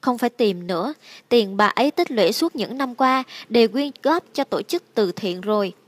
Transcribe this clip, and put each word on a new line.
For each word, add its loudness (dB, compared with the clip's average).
Không -2
phải 0
tìm -2
nữa, -4
tiền 2
bà 4
ấy 2
tích -2
lũy 2
suốt -2
những -6
năm -4
qua 2
đều 4
quyên -2
góp 2
cho -2
tổ -4
chức -6
từ 2
thiện -6
rồi. 0